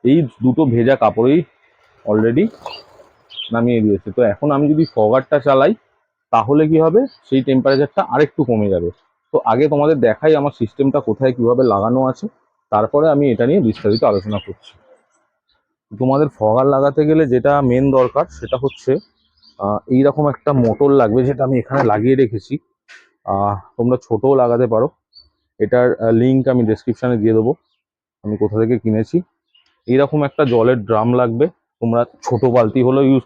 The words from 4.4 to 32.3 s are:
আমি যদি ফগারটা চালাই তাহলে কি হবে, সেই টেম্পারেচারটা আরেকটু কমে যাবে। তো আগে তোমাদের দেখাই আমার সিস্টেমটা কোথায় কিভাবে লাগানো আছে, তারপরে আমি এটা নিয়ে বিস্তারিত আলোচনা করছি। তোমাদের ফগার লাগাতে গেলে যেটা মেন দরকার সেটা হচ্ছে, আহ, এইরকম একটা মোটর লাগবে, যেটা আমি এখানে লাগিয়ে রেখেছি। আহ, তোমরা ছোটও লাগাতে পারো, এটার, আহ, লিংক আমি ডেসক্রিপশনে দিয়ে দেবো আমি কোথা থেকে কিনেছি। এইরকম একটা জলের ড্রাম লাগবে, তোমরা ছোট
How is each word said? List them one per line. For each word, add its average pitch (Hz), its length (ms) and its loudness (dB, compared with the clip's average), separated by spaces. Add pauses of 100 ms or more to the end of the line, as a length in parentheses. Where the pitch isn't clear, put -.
আমি 143 180 0
যদি 151 160 2 (100)
ফগারটা 127 460 0
চালাই 139 340 2 (560)
তাহলে 139 380 2
কি 160 120 2
হবে, 175 260 2 (180)
সেই 135 180 -2
টেম্পারেচারটা 135 600 0
আরেকটু 139 420 -2
কমে 107 260 -2
যাবে। 87 200 -2 (420)
তো 147 120 0
আগে 120 240 2
তোমাদের 147 320 0
দেখাই 120 340 2
আমার 143 160 -2
সিস্টেমটা 139 500 -2
কোথায় 131 320 -2
কিভাবে 123 320 0
লাগানো 120 440 0
আছে, 131 180 -8 (440)
তারপরে 127 380 0
আমি 143 240 2
এটা 120 140 0
নিয়ে 170 140 2
বিস্তারিত 110 440 -2
আলোচনা 104 340 -2
করছি। - 400 -16 (1200)
তোমাদের 135 300 0
ফগার 113 380 0
লাগাতে 139 400 0
গেলে 156 200 2
যেটা 131 340 2
মেন 131 300 2
দরকার 131 400 0
সেটা - 260 -8
হচ্ছে, 131 400 -4 (600)
আহ, 101 280 -4
এইরকম 139 420 0
একটা 147 240 -4
মোটর 127 380 2
লাগবে, 127 340 2
যেটা 135 200 -2
আমি 131 140 -2
এখানে 135 260 -4
লাগিয়ে 110 300 2
রেখেছি। 127 440 -4 (680)
আহ, 101 340 -4 (180)
তোমরা 120 200 -2
ছোটও 123 380 -2
লাগাতে 120 320 2
পারো, 110 220 -2 (680)
এটার, 123 420 0
আহ, 113 100 0
লিংক 127 380 2
আমি 123 140 0
ডেসক্রিপশনে 117 540 -2
দিয়ে 110 160 0
দেবো 110 220 0 (680)
আমি 104 120 -6
কোথা 104 240 -2
থেকে 113 180 0
কিনেছি। 110 420 -2 (640)
এইরকম 139 380 0
একটা 139 200 -2
জলের 120 400 2
ড্রাম 113 280 0
লাগবে, 123 340 0 (340)
তোমরা 117 240 0
ছোট - 400 -6